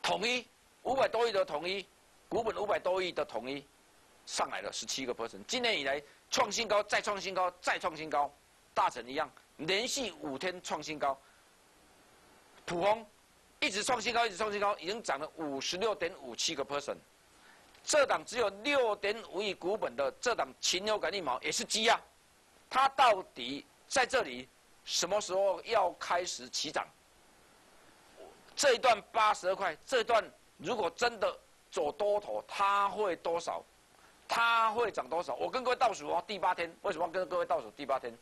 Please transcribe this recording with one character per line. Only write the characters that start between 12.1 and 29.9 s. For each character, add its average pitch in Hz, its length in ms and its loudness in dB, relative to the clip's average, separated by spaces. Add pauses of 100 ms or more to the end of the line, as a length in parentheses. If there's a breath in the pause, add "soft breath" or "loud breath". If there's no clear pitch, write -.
普 175 160 -4
丰 214 260 2 (540)
一 294 80 2
直 202 160 -2
创 247 160 2
新 220 140 -2
高， 233 100 4
一 226 60 0
直 180 80 -10
创 214 120 0
新 208 80 -2
高， 202 200 2
已 160 80 -10
经 208 160 -4
涨 139 160 -2
了 156 180 -6
五 143 240 -4
十 - 160 -4
六 208 180 0
点 175 160 -4 (120)
五 123 120 -10
七 - 200 -2
个 139 100 -4
percent。 139 320 -4 (880 loud breath)
这 294 220 4
档 170 180 0
只 214 140 -6
有 220 100 4 (160)
六 254 320 4
点 208 340 -2
五 180 120 -4
亿 202 100 -2
股 180 240 -4
本 156 180 -4
的 135 160 0 (120)
这 240 120 0
档 151 140 -2 (100)
禽 185 280 0
流 214 120 2
感 165 140 -2
疫 196 80 -4
苗 131 220 -2
也 156 100 -2
是 233 100 -2
鸡 220 240 0
啊， 202 140 6 (680)
它 269 180 4
到 233 340 6 (120)
底 131 320 -8 (200)
在 254 200 2
这 247 160 2
里 127 260 -8 (380)
什 - 200 0
么 202 140 2
时 180 140 -6
候 190 300 2
要 196 360 2
开 180 240 0
始 - 240 -8
起 - 240 -4
涨？ 113 160 -4 (1700)
这 277 180 6
一 233 40 0
段 220 220 4 (120)
八 214 200 4
十 - 140 -2
二 190 80 2
块， 175 320 -2
这 247 140 2